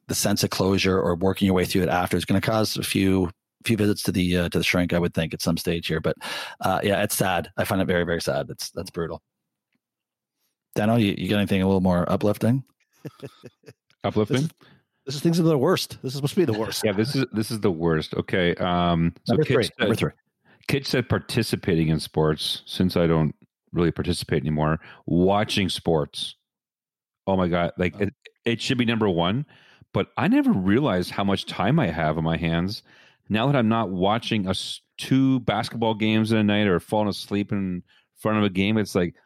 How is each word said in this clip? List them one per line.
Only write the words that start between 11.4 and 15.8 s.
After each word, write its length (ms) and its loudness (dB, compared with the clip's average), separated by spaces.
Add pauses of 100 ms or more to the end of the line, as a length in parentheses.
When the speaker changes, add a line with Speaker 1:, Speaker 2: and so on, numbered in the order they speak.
Speaker 1:
a 60 2
little 140 4
more 300 2
uplifting? 520 2 (680)
Speaker 2:
<laughs> 720 -20
Uplifting? 340 0
Speaker 3:
This 80 2
is, 60 -6 (540)
this 100 -8
is 60 -10
things 160 2
that 80 4
are 40 6
the 80 4
worst. 460 0